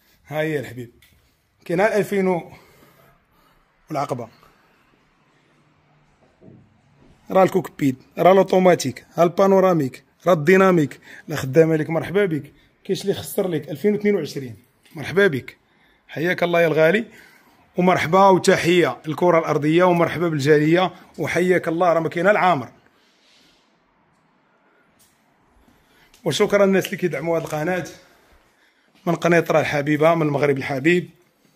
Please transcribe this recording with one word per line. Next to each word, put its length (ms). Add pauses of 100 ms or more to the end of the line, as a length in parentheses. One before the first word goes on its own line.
(260)
ها 140
هي 200
الحبيب، 300 (760)
كاين 160
ألفين 480
و-، 240 (1400)
والعقبه، 400 (3000)
راه 120
الكوكبيت، 540 (220)
راه 140
الاوتوماتيك، 840
ها 80
البانوراميك، 840 (220)
راه 60
الديناميك، 680 (280)
لا 80
خدامه 400
لك، 140
مرحبا 340
بك. 280 (320)
كاينش 180
اللي 100
يخسر 360
لك، 220
ألفين 220
واثنين 220
وعشرين، 420 (380)
مرحبا 320
بك، 300 (520)
حياك 340
الله 180
يا 60
الغالي، 380 (720)
ومرحبا 520
وتحيه 680 (120)
الكره 300
الارضيه، 460
ومرحبا 440
بالجاليه، 640 (260)
وحياك 500
الله، 240
راه 80
ما 80
كاينه 220
العامر. 380 (3500)
وشكرا 420
للناس 200
اللي 100
كيدعموا 420
هذه 40
القناه 420 (1200)
من 80
قنيطره 460
الحبيبه، 540
من 120
المغرب 320
الحبيب. 520 (460)